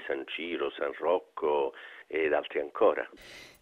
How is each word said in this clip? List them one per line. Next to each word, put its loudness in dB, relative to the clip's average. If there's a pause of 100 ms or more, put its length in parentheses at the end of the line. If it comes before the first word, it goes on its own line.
San -2
Ciro, -4
San -4
Rocco 2 (340)
ed 2
altri 0
ancora. 4 (540)